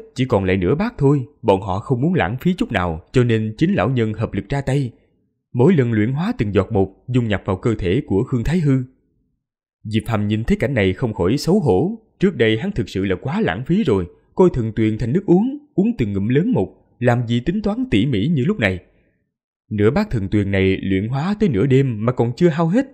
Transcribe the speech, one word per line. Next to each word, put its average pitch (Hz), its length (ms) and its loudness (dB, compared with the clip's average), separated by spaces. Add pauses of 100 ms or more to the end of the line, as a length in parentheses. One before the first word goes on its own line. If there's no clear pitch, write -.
(160)
chỉ 127 100 0
còn 110 180 2
lại 92 140 2
nửa 95 180 2
bát 170 220 -4
thôi, 139 280 2 (160)
bọn 98 200 2
họ 98 180 -4
không 120 220 -2
muốn 170 120 0
lãng 110 280 0
phí 180 120 2
chút - 180 -4
nào, 87 400 -2
cho 127 120 4
nên 110 340 0
chín 175 160 2
lão 165 160 2
nhân 113 240 0
hợp 110 200 -6
lực 98 160 -4
ra 139 120 -2
tay. 135 300 -2 (640)
Mỗi 131 200 6
lần 123 180 2
luyện 110 200 2
hóa 175 260 -2
từng 104 160 -2
giọt 95 180 2
một, 95 240 0 (120)
dung 123 200 0
nhập 101 180 -2
vào 95 120 -2
cơ 113 180 -2
thể 98 320 0
của 98 160 2
Khương 123 200 -2
Thái 151 160 0
Hư. 135 240 2 (1000)
Diệp 107 240 -2
Hàm 104 200 -2
nhìn 107 160 -2
thấy 202 140 0
cảnh - 160 -2
này 98 200 2
không 113 200 -4
khỏi 95 240 0
xấu 175 220 0
hổ, 156 420 0 (180)
trước 190 160 0
đây 113 220 2
hắn 185 140 -6
thực 110 180 -4
sự 95 160 -4
là 95 160 0
quá 175 200 -4
lãng 117 240 -2
phí 196 180 0
rồi, 98 220 0 (300)
coi 185 180 4
thần 113 220 -2
tuyền 110 220 0
thành 117 160 -4
nước 196 120 -2
uống, 226 320 2 (180)
uống 233 220 0
từng 202 160 -2
ngụm - 140 -2
lớn 151 240 0
một, 104 240 -2 (240)
làm 120 280 0
gì 117 120 0
tính 180 220 -4
toán 214 300 -2
tỉ 110 140 2
mỉ 120 220 -2
như 156 180 0
lúc 214 140 -2
này. 92 200 0 (920)
Nửa 104 200 2
bát 208 180 0
thần 98 180 -4
tuyền 101 240 0
này 95 300 2
luyện 95 260 -2
hóa 147 320 -4
tới 214 100 2
nửa 110 160 2
đêm 131 400 2
mà 120 60 0
còn 123 240 0
chưa 175 140 4
hao 165 180 0
hết, 233 260 2